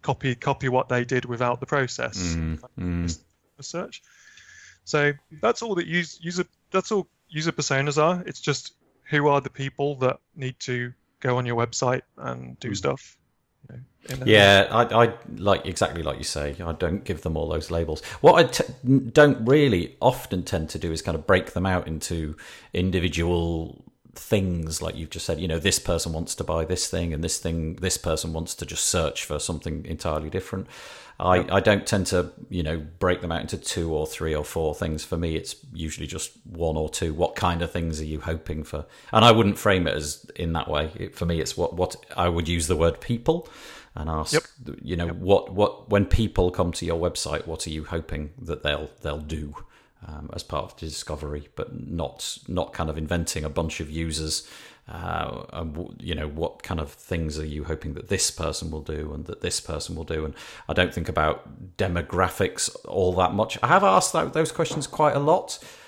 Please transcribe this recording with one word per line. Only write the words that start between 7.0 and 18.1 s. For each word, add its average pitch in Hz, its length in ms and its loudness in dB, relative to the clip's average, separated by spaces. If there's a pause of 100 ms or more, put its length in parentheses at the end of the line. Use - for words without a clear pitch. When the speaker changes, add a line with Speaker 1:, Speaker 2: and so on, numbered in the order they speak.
Speaker 1:
user 160 240 -2
personas 143 500 2
are. 175 240 4
It's - 140 -12
just - 340 -4 (360)
who 147 180 4
are 143 120 6
the 139 100 -8
people 139 460 -4
that 131 220 2 (180)
need 131 240 -8
to 123 320 -4 (280)
go 123 180 2
on 123 80 -2
your 120 100 0
website 120 460 0 (160)
and 127 420 -10
do 104 140 -4
Speaker 2:
Mm. - 0 -
Speaker 1:
stuff, - 420 -4 (520)
you - 80 -16
know, 123 60 -16 (320)
in 131 80 -8
a - 20 -6
Speaker 2:
Yeah, 101 460 10
I, 117 340 6
I 117 100 2 (220)
like, 98 280 2
exactly 85 380 -2
like 73 160 -4
you - 60 -8
say, 73 400 -4
I 82 80 -4
don't 85 320 -2
give 85 180 -6
them 80 140 -2
all 78 120 -2
those 78 220 -4
labels. 82 340 -2 (160)